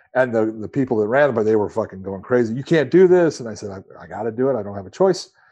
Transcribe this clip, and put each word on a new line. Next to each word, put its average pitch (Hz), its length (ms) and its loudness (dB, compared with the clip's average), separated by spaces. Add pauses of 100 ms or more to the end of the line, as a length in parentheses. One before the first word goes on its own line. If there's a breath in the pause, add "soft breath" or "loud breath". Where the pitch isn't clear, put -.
(140 soft breath)
And 127 220 0
the, 110 100 2
the 110 220 -6
people 127 300 -2
that 104 100 0
ran 139 220 2
it, 123 40 -4
but 113 120 0
they 107 100 2
were 101 140 0
fucking 95 340 -8
going 95 180 -10
crazy. 123 320 0
"You 135 100 -8
can't 143 280 0
do 180 160 8
this." 175 320 4
And 117 100 -10
I 107 60 -10
said, 104 160 -12
"I, 95 320 -18
I - 20 -20
gotta 101 260 -8
do 123 180 -2
it. 135 60 0
I 110 80 -4
don't 101 120 -12
have 98 100 -12
a 95 60 -18
choice. - 380 0 (220 soft breath)